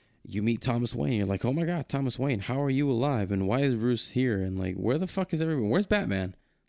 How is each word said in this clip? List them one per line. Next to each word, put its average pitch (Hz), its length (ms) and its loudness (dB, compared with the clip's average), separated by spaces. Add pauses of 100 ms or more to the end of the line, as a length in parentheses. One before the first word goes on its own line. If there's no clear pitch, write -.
(240)
you 95 180 -6
meet 117 200 2
Thomas 120 340 0
Wayne. 135 180 0
You're 104 140 2
like, 98 180 0
"Oh 123 80 2
my 165 100 0
God, 165 240 -2
Thomas 135 300 -2
Wayne, 131 220 0
how 127 220 -2
are 143 80 0
you 135 200 2
alive? 120 420 0
And 95 160 2
why 117 120 2
is 139 160 2
Bruce 117 360 0
here? 123 300 2
And, 95 180 -2
like, 92 160 -2
where 104 220 0
the 185 100 -2
fuck - 260 -4
is 156 80 0
everyone? 151 280 0
Where's 185 180 2
Batman? 98 480 0 (340)